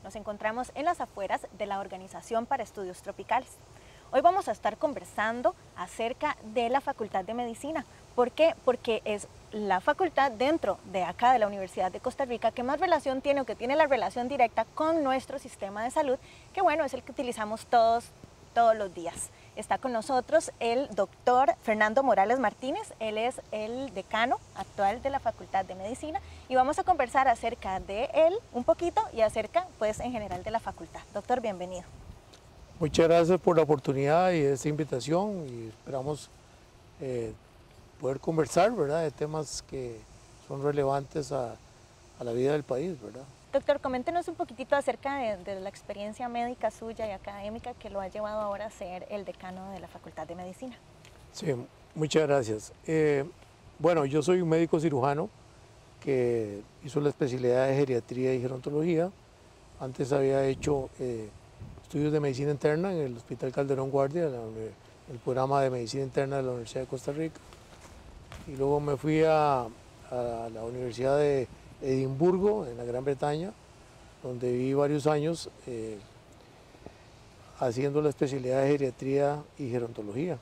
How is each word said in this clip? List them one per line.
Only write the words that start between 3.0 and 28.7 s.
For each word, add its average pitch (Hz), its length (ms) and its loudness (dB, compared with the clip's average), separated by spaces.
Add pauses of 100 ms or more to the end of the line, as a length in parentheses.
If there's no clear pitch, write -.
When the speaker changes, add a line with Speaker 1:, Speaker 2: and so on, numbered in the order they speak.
Speaker 1:
Tropicales. 220 480 -4 (600)
Hoy 262 100 4
vamos 349 280 4
a - 20 -2
estar 214 260 -2
conversando 247 800 -2 (220)
acerca 233 580 -4 (180)
de 233 160 0
la 269 120 2
Facultad 214 420 -4
de 220 100 -6
Medicina. 247 520 -6 (300)
¿Por 247 160 4
qué? 320 240 4 (100)
Porque 233 400 0
es 208 220 -4 (240)
la 202 280 0
facultad 269 520 2
dentro 247 460 2 (140)
de 185 120 0
acá 180 280 4
de 254 80 6
la 208 80 4
Universidad 196 440 -4
de - 100 -10
Costa 262 240 -2
Rica 233 260 -2
que 247 120 -6
más 277 160 -2
relación 294 420 2
tiene 277 200 2
o 247 40 -4
que 208 100 -6
tiene 247 220 -2
la 311 100 0
relación 240 400 0
directa 240 380 2 (100)
con 320 280 2
nuestro 262 360 -2
sistema 208 440 -10
de 247 80 -4
salud, - 260 2 (360)
que 381 80 0
bueno, 320 220 4
es 277 100 -2
el 247 100 -8
que 262 100 -16
utilizamos 226 540 -4
todos, 233 380 4 (480)
todos 233 220 6
los 196 180 -4
días. 165 360 -8 (260)
Está 202 220 -2
con 254 160 -4
nosotros 254 680 2
el 233 340 0
doctor 247 680 4
Fernando 214 420 4
Morales 220 360 6
Martínez, 262 600 -2
él 214 180 -2
es 240 240 -2 (100)
el 226 420 -6
decano 226 460 0 (160)
actual 202 460 -2
de 269 80 0
la 269 100 -2
Facultad 190 440 -2
de 185 120 -8
Medicina 262 440 -8 (300)
y 254 60 0
vamos 262 240 4
a 370 40 0
conversar 269 460 4
acerca 226 500 -2
de 208 340 -6
él 320 200 6 (200)
un 247 120 -2
poquito 330 360 2 (120)